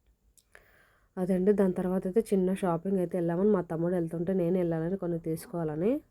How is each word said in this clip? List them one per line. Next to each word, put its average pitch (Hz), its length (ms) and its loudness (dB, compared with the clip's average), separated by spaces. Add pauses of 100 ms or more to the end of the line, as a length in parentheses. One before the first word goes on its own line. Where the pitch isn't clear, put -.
(1160)
అదే 190 160 0
అండి, 185 200 4
దాని 196 220 2
తర్వాత 185 300 -2
అయితే 190 180 0
చిన్న 190 320 2
షాపింగ్ 190 440 0
అయితే 175 160 -2
వెళ్ళామని, 175 360 2
మా 185 120 4
తమ్ముడు 170 320 -2
వెళ్తుంటే 170 380 -2
నేను 180 240 2
వెళ్ళాలని 170 400 -2
కొన్ని 175 220 -4
తీసుకోవాలని. 165 720 -2 (200)